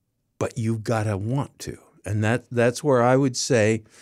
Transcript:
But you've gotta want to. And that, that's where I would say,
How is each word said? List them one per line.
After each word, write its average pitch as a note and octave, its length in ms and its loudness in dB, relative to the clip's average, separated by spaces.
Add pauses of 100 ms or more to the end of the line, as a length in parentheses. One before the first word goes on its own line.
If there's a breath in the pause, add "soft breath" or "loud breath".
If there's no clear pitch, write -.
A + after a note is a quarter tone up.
(380)
But - 180 -6
you've A2+ 280 -4
gotta G#2+ 320 -2
want A#2+ 440 -6
to. - 180 -12 (260)
And G#2+ 200 -2
that, A#2 260 0
that's A#2+ 340 0
where C3 180 4
I B2+ 140 4
would C3+ 200 0
say, A2 460 2 (200 loud breath)